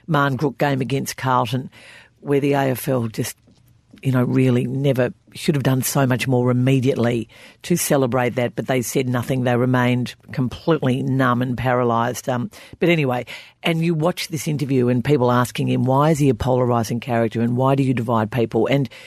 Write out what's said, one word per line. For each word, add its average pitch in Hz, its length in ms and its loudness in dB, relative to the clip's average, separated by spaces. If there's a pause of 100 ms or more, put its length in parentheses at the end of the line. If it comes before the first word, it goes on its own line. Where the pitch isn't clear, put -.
Marngrook 139 480 0
game 139 240 0
against 135 340 -4
Carlton, 127 540 -2 (500)
where 143 220 0
the 139 120 2
A 135 180 0
F - 180 -6
L 120 180 0
just, - 300 -8 (640)
you 135 100 -2
know, 127 120 2
really 127 420 2
never 127 480 0 (200)
should - 220 -2
have 135 80 -2
done 131 200 2
so 139 240 0
much 123 200 -2
more 123 220 2
immediately 123 800 0 (320)
to - 140 -2
celebrate 131 560 0
that, 120 240 -2
but 127 100 -6
they 131 160 0
said 127 260 -2
nothing. 127 360 -2
They 123 120 2
remained 123 600 0 (160)
completely 131 720 -2
numb 131 380 0
and 127 160 -4
paralysed. 120 720 0
Um, 123 220 -4 (300)
but 165 100 2
anyway, 131 360 0 (360)
and 165 220 0
you 170 100 2
watch 165 360 -2
this 156 180 -6
interview 135 400 0
and 123 160 2
people 123 280 2
asking 123 360 0
him, 127 160 0
"Why 139 280 4
is 143 80 2
he 143 100 4
a 127 40 4
polarising 123 640 0
character 117 420 -2
and 120 160 0
why 131 180 2
do 139 80 2
you 131 100 2
divide 113 380 0
people?" 117 360 0
And 135 220 0 (180)